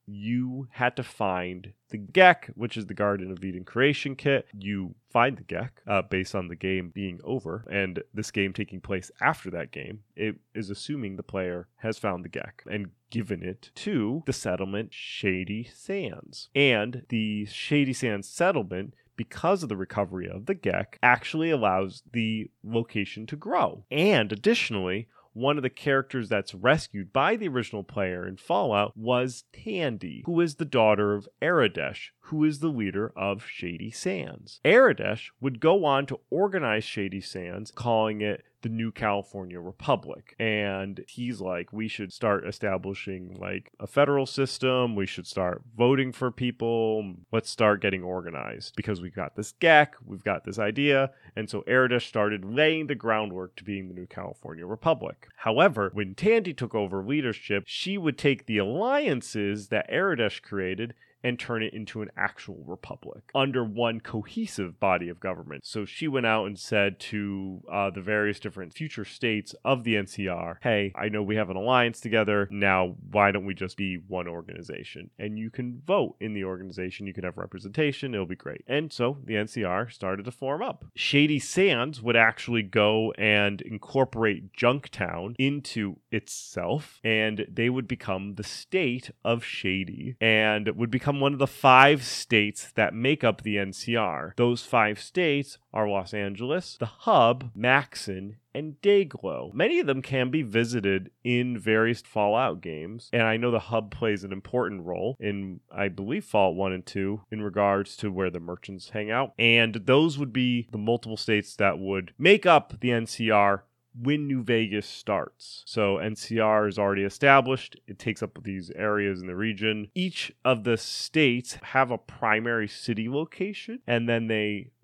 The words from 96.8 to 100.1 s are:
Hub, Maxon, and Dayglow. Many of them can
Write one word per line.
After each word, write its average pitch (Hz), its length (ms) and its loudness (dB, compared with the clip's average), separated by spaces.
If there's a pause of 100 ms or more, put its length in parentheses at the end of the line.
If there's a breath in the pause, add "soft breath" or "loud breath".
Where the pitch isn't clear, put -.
Hub, 123 680 4
Maxon, 107 800 0 (180)
and 156 280 -8
Dayglow. 101 720 2
Many 247 260 2
of 240 60 0
them 135 160 0
can 127 280 0